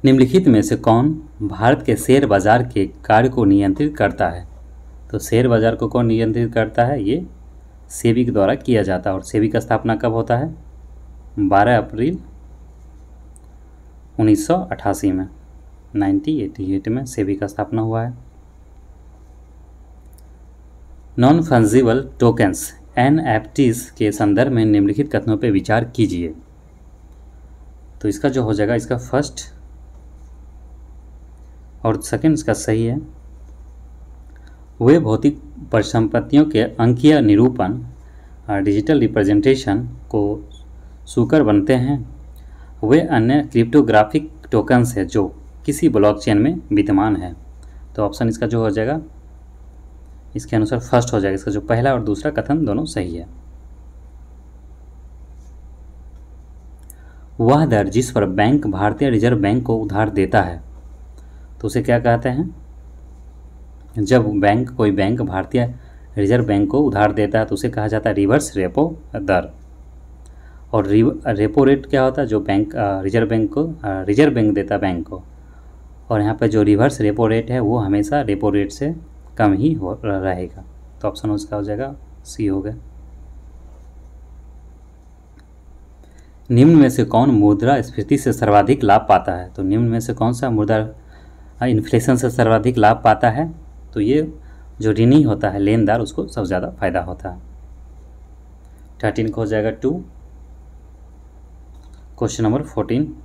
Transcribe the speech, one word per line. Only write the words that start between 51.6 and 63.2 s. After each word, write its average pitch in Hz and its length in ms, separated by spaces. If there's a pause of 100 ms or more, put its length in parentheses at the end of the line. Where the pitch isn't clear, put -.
पहला 120 320
और 120 80
दूसरा 104 300
कथन 143 340
दोनों 104 200
सही 90 300
है। 85 120 (4000)
वह 139 260
दर 107 220
जिस 101 240
पर 104 140
बैंक 107 420
भारतीय 107 420
रिजर्व 117 280
बैंक 107 280
को 113 100
उधार 104 340
देता 101 320
है, 85 220 (1000)
तो 110 60
उसे 123 140
क्या 123 180
कहते 120 300
हैं? 156 360 (1300)